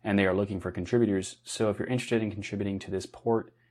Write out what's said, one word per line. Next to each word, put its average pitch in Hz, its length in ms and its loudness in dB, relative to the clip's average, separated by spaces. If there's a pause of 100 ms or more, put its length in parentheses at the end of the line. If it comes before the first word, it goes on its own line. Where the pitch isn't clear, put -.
and 101 160 4
they 95 80 6
are 92 80 4
looking 98 240 0
for 90 120 -6
contributors, 98 720 2
so 110 280 0
if 101 80 -2
you're - 80 -4
interested 127 340 0
in 107 80 -2
contributing 101 480 -4
to 95 140 -8
this 95 160 -4
port, - 440 -2 (180)